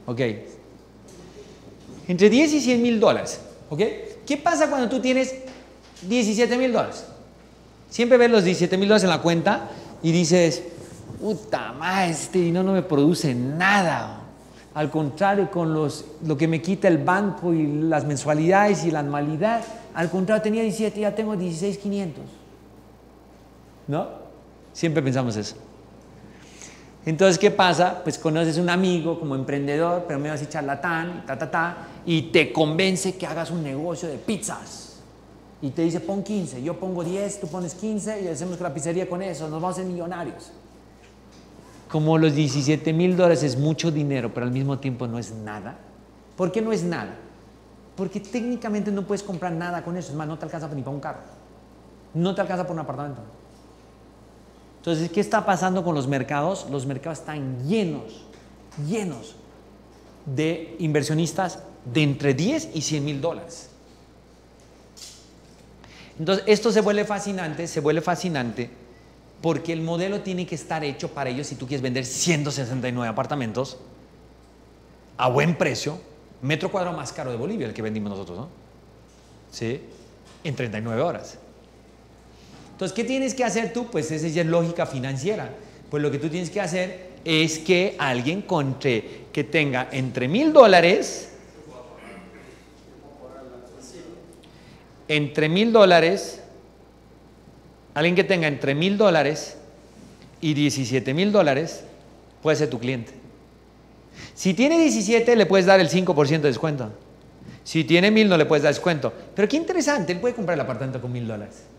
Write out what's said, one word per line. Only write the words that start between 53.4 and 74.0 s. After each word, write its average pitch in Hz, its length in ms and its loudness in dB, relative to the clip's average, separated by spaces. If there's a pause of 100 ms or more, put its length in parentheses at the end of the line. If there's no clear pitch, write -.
Entonces, 165 320 -2
¿qué 208 100 0
está 202 240 0
pasando 185 380 0
con 165 140 0
los 135 100 -2
mercados? 143 640 -2
Los 131 160 -6
mercados 143 320 -8
están 135 480 -8
llenos, 165 560 -2 (640)
llenos 175 480 -6 (920)
de 156 520 -4
inversionistas 156 800 0 (340)
de 156 120 2
entre 139 300 2
diez 240 380 -2
y 160 100 -4
cien 147 220 -4
mil 143 160 -4
dólares. 147 500 -8 (2500)
Entonces, 190 260 0
esto 214 240 4
se 214 120 4
vuelve 208 220 2
fascinante, 185 600 -6
se 165 140 -4
vuelve 151 200 2
fascinante 139 720 -2 (720)
porque 165 300 -2
el 165 80 -4
modelo 175 400 -2
tiene 185 260 -6
que 175 80 -8
estar 160 300 -6
hecho 143 240 -6
para 135 220 -6
ellos 139 180 -6
si 135 80 -10
tú 127 100 -10
quieres 135 160 -4
vender 127 240 -2
ciento 147 460 0
sesenta 127 360 -4
y 123 40 -4
nueve 120 160 -4
apartamentos 127 720 -4 (1400)